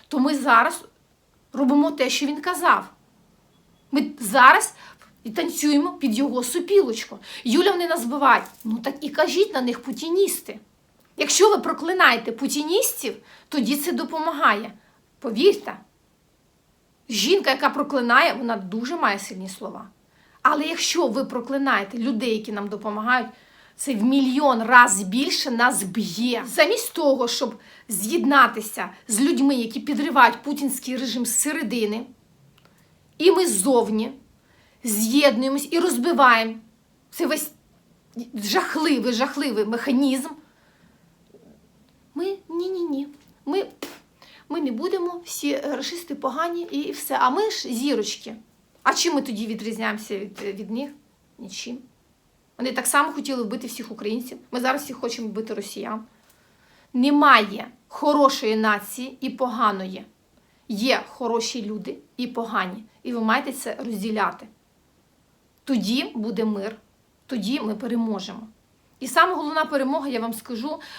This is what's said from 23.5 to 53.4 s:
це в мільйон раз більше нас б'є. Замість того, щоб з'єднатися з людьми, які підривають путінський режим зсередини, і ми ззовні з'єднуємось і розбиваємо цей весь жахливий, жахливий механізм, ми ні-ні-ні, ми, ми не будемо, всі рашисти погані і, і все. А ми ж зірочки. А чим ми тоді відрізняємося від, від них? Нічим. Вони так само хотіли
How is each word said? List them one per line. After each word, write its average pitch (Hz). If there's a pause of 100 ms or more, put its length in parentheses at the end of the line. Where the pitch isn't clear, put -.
це 269
в 202
мільйон 262
раз 233
більше 254
нас 240
б'є. 208
Замість 330
того, 269
щоб 240 (340)
з'єднатися 220 (180)
з 220
людьми, 277
які 233
підривають 247
путінський 269
режим 240
зсередини, 240 (1120)
і 339
ми 359
ззовні 226 (720)
з'єднуємось 254
і 339
розбиваємо 247 (540)
цей 330
весь 294 (800)
жахливий, 254
жахливий 240
механізм, 262 (1900)
ми 381 (120)
ні-ні-ні, 339 (380)
ми, 359 (840)
ми 330
не 269
будемо, 349
всі 285
рашисти 285
погані 339
і, 277
і 294
все. -
А 262
ми 415
ж 269
зірочки. 226 (480)
А 262
чим 330
ми 269
тоді 233
відрізняємося 214
від, 202
від 202
них? 277 (460)
Нічим. 240 (800)
Вони 254
так 254
само 294
хотіли 269